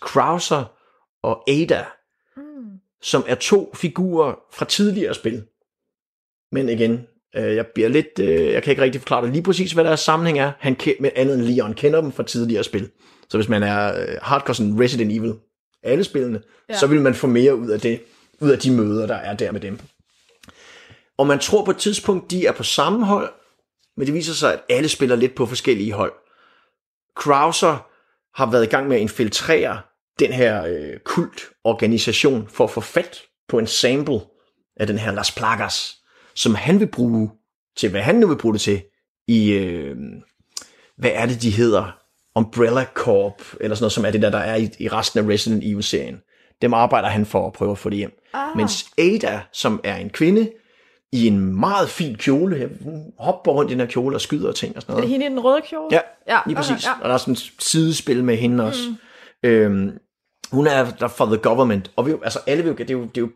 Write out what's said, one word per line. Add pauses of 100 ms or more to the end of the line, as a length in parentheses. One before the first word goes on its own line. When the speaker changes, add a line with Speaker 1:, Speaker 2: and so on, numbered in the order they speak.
Speaker 1:
Krauser (600)
og
Ada, (520)
Speaker 2:
Mm. (580)
Speaker 1:
som
er
to
figurer (200)
fra
tidligere
spil. (1080)
Men
igen, (340)
øh,
jeg
bliver
lidt,
øh,
jeg
kan
ikke
rigtig
forklare
dig
lige
præcis,
hvad
deres
sammenhæng
er.
Han
ke-,
med
andet
end
Leon
kender
dem
fra
tidligere
spil. (400)
Så
hvis
man
er,
øh,
hardcore
sådan
Resident
Evil, (500)
alle
spillene, (280)
Speaker 2:
Ja.
Speaker 1:
så
vil
man
få
mere
ud
af
det, (400)
ud
af
de
møder,
der
er
der
med
dem. (1400)
Og
man
tror
på
et
tidspunkt,
de
er
på
samme
hold, (680)
men
det
viser
sig,
at (100)
alle
spiller
lidt
på
forskellige
hold. (1000)
Krauser (480)
har
været
i
gang
med
at
infiltrere (400)
den
her,
øh,
kultorganisation
for
at
få
fat (280)
på
en
sample (580)
af
den
her
Las
Plagas, (400)
som
han
vil
bruge (460)
til,
hvad
han
nu
vil
bruge
det
til, (460)
i,
øh, (1000)
hvad
er
det,
de
hedder? (380)
Umbrella
Corp, (180)
eller
sådan
noget,
som
er
det
der,
der
er
i, (100)
i
resten
af
Resident
Evil-serien. (400)
Dem
arbejder
han
for
at
prøve
at
få
det
hjem. (220)
Speaker 2:
Ah.
Speaker 1:
Mens (120)
Ada, (140)
som
er
en
kvinde, (600)
i
en
meget
fin
kjole,
hun
hopper
rundt
i
den
her
kjole
og
skyder
og
ting
og
sådan
noget.
Speaker 2:
Er
det
hende
i
den
røde
kjole?
Speaker 1:
Ja, (280)
Speaker 2:
Ja,
Speaker 1:
lige
Speaker 2:
okay,
Speaker 1:
præcis.
Speaker 2:
ja.
Speaker 1:
Og
der
er
sådan
et
sidespil
med
hende
også. (640)
Speaker 2:
Mm.
Speaker 1:
Øhm, (600)
hun
er
der
for
the
government,
og
vi, (100)
altså
alle
vil,
det
er
jo,
det
er
jo